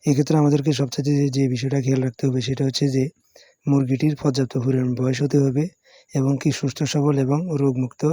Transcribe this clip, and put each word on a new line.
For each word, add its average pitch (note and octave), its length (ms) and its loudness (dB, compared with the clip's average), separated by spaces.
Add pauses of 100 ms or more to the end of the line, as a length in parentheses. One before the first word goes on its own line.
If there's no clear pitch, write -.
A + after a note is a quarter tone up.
এক্ষেত্রে D3 320 2
আমাদেরকে D3 360 4
সবচাইতে C3+ 400 -2
যে, C#3+ 160 2
যে C3+ 180 0
বিষয়টা B2+ 340 -2
খেয়াল C3 220 0
রাখতে B2+ 200 -4
হবে, B2+ 180 0
সেটা C3+ 240 -4
হচ্ছে C3+ 240 0
যে C3 140 0 (640)
মুরগিটির C#3 500 2
পর্যাপ্ত C3+ 420 -2
পরিমাণ B2+ 380 0
বয়স B2+ 260 -2
হতে D3 160 0
হবে C#3 260 2 (480)
এবং C3+ 260 0
কি D3 140 0
সুস্থ - 320 -4
সবল C#3+ 340 0
এবং C3+ 220 0 (180)
রোগমুক্ত C3 560 -2